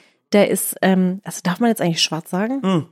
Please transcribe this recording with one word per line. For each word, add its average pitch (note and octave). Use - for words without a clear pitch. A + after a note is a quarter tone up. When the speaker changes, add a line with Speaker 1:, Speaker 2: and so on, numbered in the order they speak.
Speaker 1:
Der G3+
ist, -
ähm, F#3
also -
darf F3+
man A#3+
jetzt A3
eigentlich E3+
schwarz -
sagen? A3+
Speaker 2:
Hm. F#3